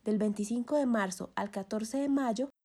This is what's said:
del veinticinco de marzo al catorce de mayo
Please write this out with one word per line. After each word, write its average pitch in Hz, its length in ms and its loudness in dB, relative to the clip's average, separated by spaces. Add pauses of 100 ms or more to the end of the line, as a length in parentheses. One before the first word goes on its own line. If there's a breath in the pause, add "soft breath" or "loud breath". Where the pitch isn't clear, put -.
del 214 140 2
veinticinco 214 580 0
de 277 100 4
marzo 202 480 0
al 202 160 -2
catorce 220 480 -4
de 285 120 0
mayo 262 400 2 (140)